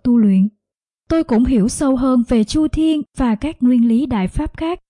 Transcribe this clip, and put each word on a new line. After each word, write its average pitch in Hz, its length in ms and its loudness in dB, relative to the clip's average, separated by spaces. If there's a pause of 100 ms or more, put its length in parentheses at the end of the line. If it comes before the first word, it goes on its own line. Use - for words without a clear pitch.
tu 240 160 2
luyện. 202 300 4 (600)
Tôi 320 160 0
cũng 240 200 0
hiểu 247 240 2
sâu 269 280 -2
hơn 254 320 0
về 226 160 2
Chu 311 240 -2
Thiên 311 340 -2 (140)
và 240 180 0
các 294 280 -8
nguyên 247 260 2
lý 240 180 0
Đại 202 220 -2
Pháp - 280 -8
khác. 339 340 -6